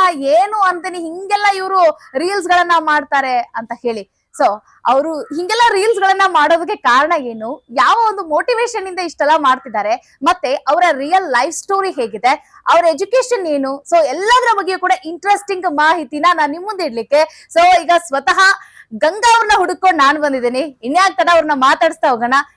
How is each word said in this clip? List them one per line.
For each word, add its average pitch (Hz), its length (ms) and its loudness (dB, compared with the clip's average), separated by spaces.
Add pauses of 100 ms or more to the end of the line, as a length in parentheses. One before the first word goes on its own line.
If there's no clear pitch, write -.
(120)
ಏನು 349 500 0
ಅಂತೀನಿ 359 380 -2
ಹಿಂಗೆಲ್ಲ 381 460 -4 (100)
ಇವ್ರು 381 420 0 (200)
ರೀಲ್ಸ್ 359 300 -2
ಗಳನ್ನ 349 320 2
ಮಾಡ್ತಾರೆ 285 600 -2
ಅಂತ 233 320 -8 (120)
ಹೇಳಿ. 220 260 -6 (320)
So 208 200 0 (240)
ಅವ್ರು 285 360 0
ಹಿಂಗೆಲ್ಲ 359 400 -4 (100)
ರೀಲ್ಸ್ 415 280 0
ಗಳನ್ನ 381 280 2
ಮಾಡೋದಕ್ಕೆ 339 480 0
ಕಾರಣ 277 420 2
ಏನು, 233 520 -10
ಯಾವ 339 380 2
ಒಂದು 403 160 -4
ಮೋಟಿವೇಶನ್ 427 640 -2
ಇಂದ 370 120 -8
ಇಷ್ಟೆಲ್ಲ 311 380 -2
ಮಾಡ್ತಿದ್ದಾರೆ, 247 840 -2
ಮತ್ತೆ 294 320 0
ಅವರ 330 280 0 (140)
ರಿಯಲ್ 320 340 -2
ಲೈಫ್ 240 240 -2
ಸ್ಟೋರಿ 392 360 -2
ಹೇಗಿದೆ, 240 760 -4
ಅವ್ರ 330 180 4
ಎಜುಕೇಶನ್ 403 640 0
ಏನು, 277 360 -4 (100)
so 330 120 4
ಎಲ್ಲದರ 427 520 0
ಬಗ್ಗೆಯೂ 370 220 -4
ಕೂಡ 370 120 -2 (140)
ಇಂಟ್ರೆಸ್ಟಿಂಗ್ 381 640 -4
ಮಾಹಿತಿನ 302 640 0
ನಾನ್ 294 180 0
ನಿಮ್ 349 120 -10
ಮುಂದೆ 392 220 -6
ಇಡ್ಲಿಕ್ಕೆ. 277 680 -2
So 339 280 4
ಈಗ 311 100 -2 (160)
ಸ್ವತಃ 277 320 -2 (560)
ಗಂಗಾ 302 160 0
ಅವ್ರನ್ನ 453 460 2
ಹುಡುಕೊಂಡು 359 400 0
ನಾನ್ 285 200 2
ಬಂದಿದ್ದೀನಿ. 262 420 -2
ಇನ್ಯಾಕ್ 320 580 -2
ತಡ, 339 160 0
ಅವ್ರನ್ನ 311 200 2
ಮಾತಾಡಿಸ್ತಾ 311 560 2
ಹೋಗೋಣ. 233 240 0 (240)